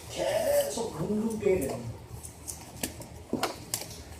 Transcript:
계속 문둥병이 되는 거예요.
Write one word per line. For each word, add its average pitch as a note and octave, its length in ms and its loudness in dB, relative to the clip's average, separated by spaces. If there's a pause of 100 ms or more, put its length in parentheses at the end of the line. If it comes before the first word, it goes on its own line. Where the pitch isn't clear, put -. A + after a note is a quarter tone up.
(120)
계속 C#5 880 4
문둥병이 G3+ 600 4
되는 B2 80 0
거예요. - 1700 -6 (760)